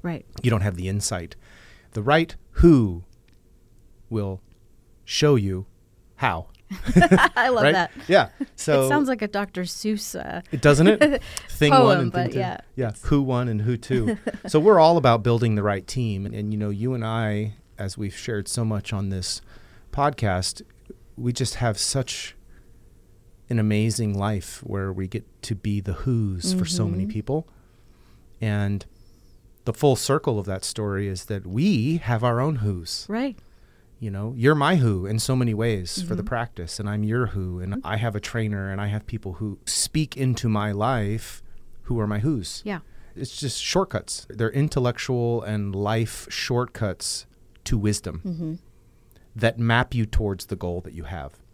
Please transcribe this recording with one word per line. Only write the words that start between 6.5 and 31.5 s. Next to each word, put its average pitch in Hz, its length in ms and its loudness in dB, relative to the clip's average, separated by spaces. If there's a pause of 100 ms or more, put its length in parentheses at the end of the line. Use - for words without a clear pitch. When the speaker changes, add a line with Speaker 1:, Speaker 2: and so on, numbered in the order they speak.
Speaker 2:
<laughs> 190 160 -12
Speaker 1:
<laughs> - 100 0 (400)
I 247 140 2
love 226 140 2
Speaker 2:
Right? - 100 6
Speaker 1:
that. 175 180 2 (160)
Speaker 2:
Yeah. 170 260 6
Speaker 1:
<laughs> - 220 -10
Speaker 2:
So 143 300 2
Speaker 1:
It 135 40 2
sounds 285 180 4
like 247 140 -2
a 214 60 -4
Doctor 202 360 -4
Seuss, 208 560 -4
uh, - 220 -8 (100)
Speaker 2:
It 143 100 -4
doesn't 147 260 8
it? 285 340 6 (160)
Speaker 1:
<laughs> - 120 -14
Speaker 2:
Thing - 220 4
one 269 100 10
Speaker 1:
poem, 202 180 6
Speaker 2:
and 120 140 0
thing - 120 0
Speaker 1:
but 117 80 -4
Speaker 2:
two. 127 60 -2
Speaker 1:
yeah. - 180 -4 (180)
Speaker 2:
Yeah. 120 160 -2 (120)
Who 143 180 4
one 127 260 0
and 107 140 -2
who 117 160 0
two. 127 400 -2 (140)
Speaker 1:
<laughs> - 160 -14
Speaker 2:
So 151 120 4
we're 190 200 8
all 165 180 8
about 117 260 4
building 117 320 2
the 104 80 0
right 101 220 0
team. 104 400 -4
And, 107 100 -8
and, 107 180 -4
you 110 60 -2
know, 104 100 -2
you 110 240 -4
and 113 120 -4
I, 107 480 -2 (240)
as 98 200 -8
we've 101 180 -6
shared 104 320 -6
so 117 180 -2
much 107 260 -4
on 98 180 -2
this 92 320 -6 (500)
podcast, 110 720 0 (520)
we 120 160 -4
just 117 240 -4
have 113 220 -2
such - 580 -4 (1120)
an 117 100 0
amazing 107 580 0
life 98 480 -4
where 98 260 -4
we 92 160 -6
get 98 180 -8 (180)
to 110 120 -4
be 101 240 -2
the 98 140 -4
who's 110 600 -2
for 185 120 0
so 170 220 -2
many 170 160 -2
Speaker 1:
Mm-hmm. 208 80 -4
Speaker 2:
people. 165 360 -4 (960)
And 104 440 -2 (800)
the 117 80 -2
full 139 220 4
circle 135 440 -2
of 92 80 -6
that 98 160 -6
story 101 440 -4
is 92 180 -8
that 101 200 -8
we 143 520 0